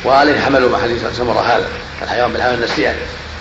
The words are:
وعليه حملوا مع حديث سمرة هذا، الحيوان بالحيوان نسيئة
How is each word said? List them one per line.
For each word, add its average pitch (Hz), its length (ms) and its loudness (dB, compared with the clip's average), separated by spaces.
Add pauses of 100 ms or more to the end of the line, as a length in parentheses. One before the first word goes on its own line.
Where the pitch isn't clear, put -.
وعليه 139 340 4
حملوا 131 300 4
مع 120 120 0
حديث 117 200 -2 (160)
سمرة 113 240 0
هذا، 107 260 2 (360)
الحيوان 117 300 0
بالحيوان 120 280 0
نسيئة 117 300 0 (500)